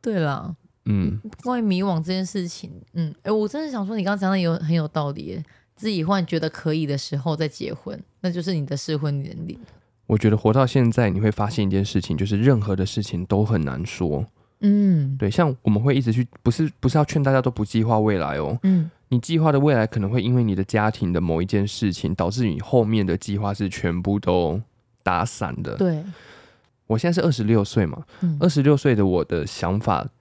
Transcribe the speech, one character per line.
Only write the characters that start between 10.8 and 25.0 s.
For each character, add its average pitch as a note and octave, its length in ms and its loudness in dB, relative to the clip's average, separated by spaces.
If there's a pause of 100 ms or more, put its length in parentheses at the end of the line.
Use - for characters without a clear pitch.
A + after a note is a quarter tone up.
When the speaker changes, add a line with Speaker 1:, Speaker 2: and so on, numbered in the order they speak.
Speaker 2:
在， A2+ 200 2
你 F#2 100 0
会 G#2+ 100 2
发 G#2+ 200 -2
现 G#2+ 160 0
一 F#2+ 40 0
件 G2 140 2
事 G2+ 160 0
情， E2 160 -4
就 F#2 80 -2
是 G#2 160 0
任 B2 200 4
何 G2+ 140 -2
的 F#2+ 100 0
事 G#2 180 -4
情 F2+ 240 -6
都 G#2 180 2
很 G#2+ 180 0
难 C#2 220 -4
说。 D2+ 400 -4 (360)
Speaker 1:
嗯。 F#3+ 560 4
Speaker 2:
对， G#2 140 0
像 D3+ 320 2
我 A#2 80 2
们 G#2 100 4
会 C3+ 140 4
一 C3+ 60 4
直 A#2 120 0
去， A#2+ 140 2 (160)
不 B2 80 0
是， D#3 180 0 (120)
不 C3 80 0
是 D3+ 100 2
要 D3 60 4
劝 D3 180 0
大 C3+ 80 2
家 C3+ 100 4
都 B2+ 100 0
不 A2 140 -4
计 A2 200 0
划 A2+ 140 2
未 G#2+ 200 2
来 D2 200 -2
哦。 D2+ 260 -4
Speaker 1:
嗯。 F3 260 4 (200)
Speaker 2:
你 B2 100 2
计 E3 180 -2
划 D#3 140 4
的 C#3 80 4
未 D3 120 4
来 A2+ 140 4
可 A2 140 -2
能 G2 100 -2
会 A#2+ 100 0
因 A#2+ 140 0
为 B2 80 4
你 G#2+ 120 2
的 F#2+ 100 0
家 G#2+ 260 0
庭 F#2 220 -2
的 E2+ 80 2
某 E2 200 0
一 F#2 60 -2
件 G2+ 220 0
事 G2+ 240 -2
情， E2+ 220 -4
导 F2 140 0
致 A2+ 200 -2
你 D2 120 -2
后 A#2+ 240 2
面 G#2+ 220 0
的 F2+ 100 0
计 G2+ 220 -4
划 G2+ 160 -2
是 G2+ 140 -4
全 F2+ 340 -4
部 G2 160 0
都 F2+ 420 0 (420)